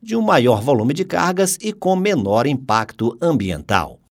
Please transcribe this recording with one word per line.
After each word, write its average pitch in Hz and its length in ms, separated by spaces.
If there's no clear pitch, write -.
de 220 120
um 226 60
maior 127 400
volume 123 320
de 180 120
cargas 180 560
e 214 120
com 190 240
menor 127 500
impacto 113 760
ambiental. 95 760